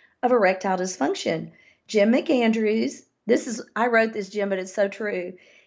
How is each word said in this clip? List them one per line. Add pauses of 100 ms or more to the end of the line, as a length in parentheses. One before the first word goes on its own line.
(220)
of
erectile
dysfunction. (380)
Jim
McAndrews, (220)
this
is, (120)
I
wrote
this,
Jim,
but
it's
so
true. (320)